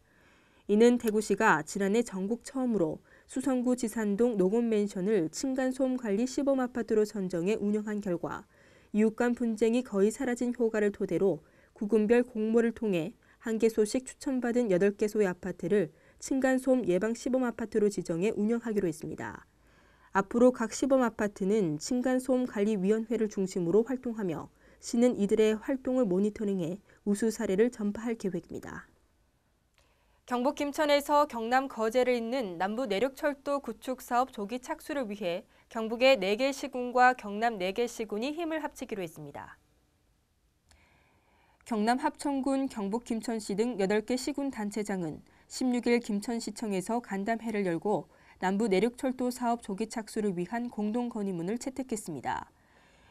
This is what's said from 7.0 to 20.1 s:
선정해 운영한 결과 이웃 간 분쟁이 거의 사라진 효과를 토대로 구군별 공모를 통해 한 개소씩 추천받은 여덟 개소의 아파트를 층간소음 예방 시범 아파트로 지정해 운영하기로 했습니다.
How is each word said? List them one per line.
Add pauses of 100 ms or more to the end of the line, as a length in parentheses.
선정해
운영한
결과 (480)
이웃
간
분쟁이
거의
사라진
효과를
토대로 (320)
구군별
공모를
통해 (260)
한
개소씩
추천받은
여덟
개소의
아파트를 (260)
층간소음
예방
시범
아파트로
지정해
운영하기로
했습니다. (680)